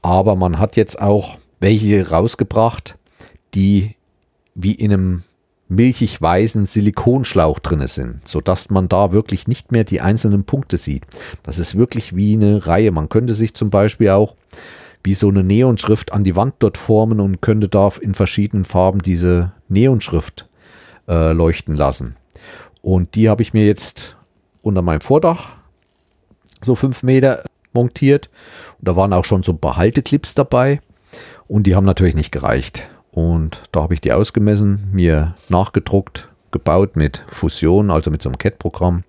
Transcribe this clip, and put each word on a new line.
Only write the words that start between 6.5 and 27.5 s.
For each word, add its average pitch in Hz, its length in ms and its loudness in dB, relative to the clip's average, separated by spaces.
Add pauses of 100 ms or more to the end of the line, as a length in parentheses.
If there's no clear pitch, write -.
Silikonschlauch 104 920 0
drinne 73 300 -4
sind, 64 380 -10
sodass - 420 -4
man 95 180 0
da 95 240 2
wirklich 101 360 -2
nicht - 240 -6
mehr 117 120 2
die 98 160 -4
einzelnen 101 460 0
Punkte 135 320 -4
sieht. 71 260 -6 (380)
Das 76 180 -8
ist 85 180 -4
wirklich 113 380 -2
wie 104 180 2
eine 104 320 2
Reihe. 98 260 2
Man 78 180 -4
könnte 117 240 0
sich 107 220 -2
zum 107 140 -4
Beispiel 101 420 2
auch 104 240 2 (680)
wie 101 120 0
so 101 120 0
eine 98 160 2
Neonschrift 120 680 2
an 104 100 0
die 92 140 0
Wand 117 220 0
dort - 180 0
formen 110 420 0
und 98 220 -2
könnte 104 260 0
da 98 220 2 (100)
in 101 140 -4
verschiedenen 101 500 -2
Farben 92 380 0
diese 90 500 0 (160)
Neonschrift, 104 760 0 (640)
äh, 80 240 2
leuchten 82 420 0
lassen. 69 400 -2 (680)
Und 92 340 0
die 110 140 4
habe 107 120 2
ich - 120 -2
mir 107 120 4
jetzt - 500 -2 (460)
unter 95 200 0
meinem 82 200 0
Vordach 165 560 0 (1040)
so 127 140 2
fünf 135 280 -4
Meter 131 400 2 (300)